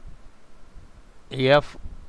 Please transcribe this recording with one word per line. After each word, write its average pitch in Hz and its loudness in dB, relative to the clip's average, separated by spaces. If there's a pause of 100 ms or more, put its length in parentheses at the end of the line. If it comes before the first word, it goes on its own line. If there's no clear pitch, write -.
(1300)
F 135 4 (300)